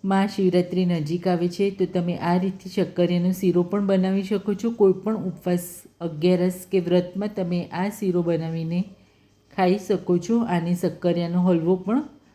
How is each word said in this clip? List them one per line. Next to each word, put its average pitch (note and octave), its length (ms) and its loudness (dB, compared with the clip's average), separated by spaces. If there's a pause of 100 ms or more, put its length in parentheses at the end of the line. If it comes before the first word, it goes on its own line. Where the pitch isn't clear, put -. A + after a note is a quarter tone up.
મહાશિવરાત્રિ F#3 800 2
નજીક E3+ 440 0
આવે F3 200 2
છે, G3 220 0
તો F#3+ 160 -2
તમે F3 300 -2
આ F3 200 0
રીતે F#3 340 -4
શક્કરિયાનો F3 640 2
શીરો F3+ 300 2
પણ G3+ 240 0
બનાવી F#3+ 360 2
શકો G3+ 320 -2
છો. A3+ 160 -4
કોઈ G3+ 220 4
પણ G#3 240 -2
ઉપવાસ, F3+ 680 -4 (180)
અગિયારસ F3 720 0
કે F#3+ 80 4
વ્રતમાં F3+ 540 -2
તમે F3 300 -2
આ F3+ 240 -4
શીરો F#3 340 -2
બનાવીને E3 600 -2 (720)
ખાઈ F#3+ 220 2
શકો F3+ 400 0
છો. A3+ 200 0
આને F3 360 0
શક્કરિયાનો F3 680 0
હલવો F3 340 4
પણ G#3+ 320 -2 (260)